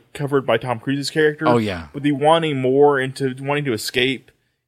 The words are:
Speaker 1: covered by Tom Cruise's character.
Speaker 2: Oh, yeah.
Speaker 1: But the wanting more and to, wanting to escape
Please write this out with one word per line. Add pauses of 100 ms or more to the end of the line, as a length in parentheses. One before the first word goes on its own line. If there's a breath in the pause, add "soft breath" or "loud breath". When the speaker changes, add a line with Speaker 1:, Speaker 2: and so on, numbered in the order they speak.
(140)
Speaker 1:
covered
by
Tom
Cruise's
character.
Speaker 2:
Oh,
yeah.
Speaker 1:
But
the
wanting
more
and
to,
wanting
to
escape (360)